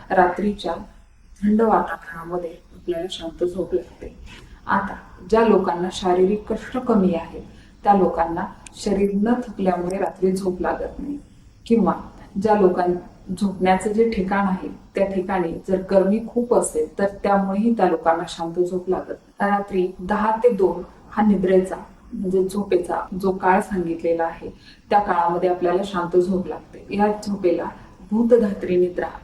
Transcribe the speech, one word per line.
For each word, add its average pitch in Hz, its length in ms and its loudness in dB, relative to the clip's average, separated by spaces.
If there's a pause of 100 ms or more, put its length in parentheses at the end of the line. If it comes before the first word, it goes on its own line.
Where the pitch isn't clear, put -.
(100)
रात्रीच्या 185 640 0 (640)
थंड 214 220 4
वातावरणामध्ये 175 960 -2 (180)
आपल्याला 175 360 -6
शांत 165 340 -6
झोप 180 300 -4
लागते. - 420 -8 (500)
आता - 280 -2 (360)
ज्या 220 120 6
लोकांना 185 500 2
शारीरिक 185 560 0
कष्ट - 300 -8
कमी 190 360 2
आहे - 260 -8 (440)
त्या 202 100 6
लोकांना 170 500 0 (320)
शरीर 202 380 0
न 214 180 2 (140)
थकल्यामुळे 180 520 -2
रात्री 190 340 0
झोप 185 280 -4
लागत 165 380 -4
नाही 143 180 -8 (500)
किंवा 196 260 4 (500)
ज्या 214 120 4
लोकांना 180 800 2
झोपण्याचं 185 580 0
जे 226 180 4
ठिकाण 196 360 0
आहे 185 220 -2 (260)
त्या 196 120 2
ठिकाणी 185 460 -2 (160)
जर 185 120 0 (100)
गरमी 196 380 4
खूप 240 260 0
असेल 165 320 0 (120)
तर 202 80 2 (160)
त्यामुळेही 202 540 2
त्या 185 120 2
लोकांना 165 400 0
शांत 170 320 -4
झोप 180 280 -2
लागत - 200 -4
नाही. - 420 -4
रात्री 190 360 0 (140)
दहा 208 360 0
ते 240 140 4
दोन 180 320 2 (280)
हा 214 160 2
निद्रेचा 185 500 4 (360)
म्हणजे 190 320 0
झोपेचा 190 560 -2 (120)
जो 190 200 -2
काळ 190 300 2
सांगितलेला 165 600 -2
आहे 165 260 -8 (400)
त्या 208 100 6
काळामध्ये 180 480 0
आपल्याला 180 360 0
शांत 180 320 -4
झोप 180 300 2
लागते. - 440 -12
या 208 280 2
झोपेला 180 500 -2 (420)
भूतधात्री 208 680 2
निद्रा 175 320 0 (160)